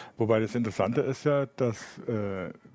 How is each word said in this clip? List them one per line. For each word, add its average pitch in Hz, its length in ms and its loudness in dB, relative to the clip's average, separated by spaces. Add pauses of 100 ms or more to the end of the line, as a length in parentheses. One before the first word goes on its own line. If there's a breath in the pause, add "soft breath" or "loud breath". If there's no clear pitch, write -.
(180 loud breath)
Wobei 110 220 4
das 110 140 0
Interessante 117 480 0
ist - 240 -2
ja, 143 220 2
dass, - 500 -4 (100)
äh, 98 460 -4 (220)